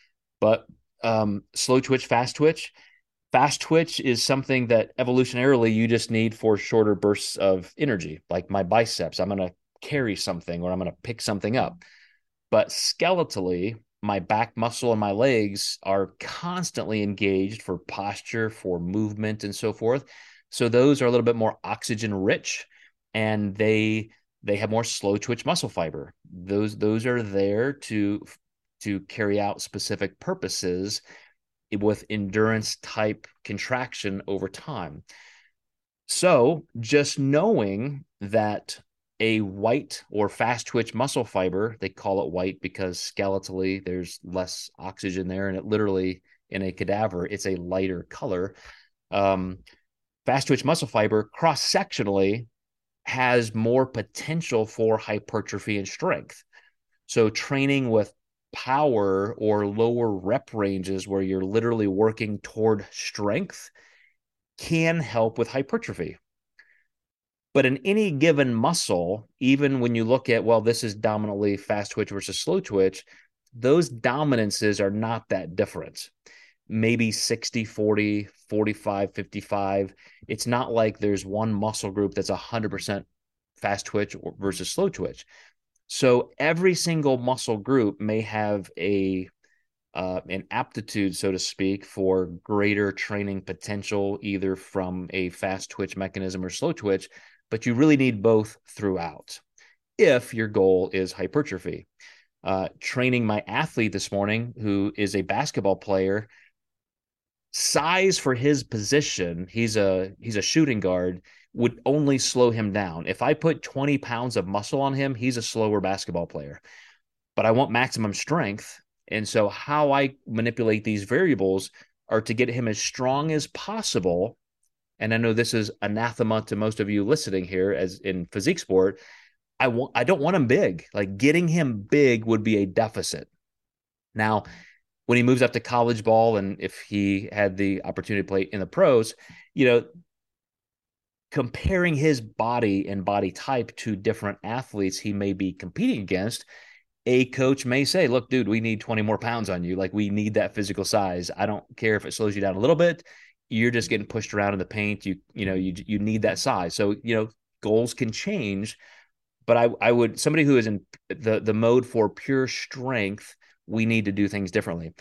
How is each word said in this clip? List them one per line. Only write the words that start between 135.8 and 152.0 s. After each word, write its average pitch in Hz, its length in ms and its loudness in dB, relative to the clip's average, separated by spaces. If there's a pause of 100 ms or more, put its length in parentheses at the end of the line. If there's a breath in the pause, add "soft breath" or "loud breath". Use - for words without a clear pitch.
ball, 113 340 6
and 98 220 -4
if - 220 -8
he 101 500 0
had 101 260 0
the 98 260 0
opportunity 98 400 -4
to 85 40 -12
play 98 140 0
in 98 180 -4
the 92 60 -4
pros, 127 480 4 (400 loud breath)
you 135 140 4
know, 117 180 6 (1500)
comparing 175 640 0
his 143 260 2
body 110 680 0
and 98 160 -6
body 98 280 2
type 120 440 -4
to 107 200 -4
different 101 480 -2
athletes 104 560 -4
he 104 120 -6
may 101 220 -2
be 95 180 -2
competing 135 500 -4
against, 98 440 -4 (640 loud breath)
a 127 180 6
coach 131 400 0
may 127 180 2
say, 165 240 2
"Look, 123 220 0
dude, 127 180 2
we 110 140 2
need 110 180 -2
twenty 110 220 -2
more 107 160 2
pounds 117 320 -2
on 90 140 -2
you. 87 120 -2
Like, 95 180 -2
we 104 160 0
need 104 260 0
that 110 180 0
physical 98 320 -4
size. 90 500 -2
I 101 120 0
don't 104 160 -6 (120)
care 110 200 0
if 101 100 -4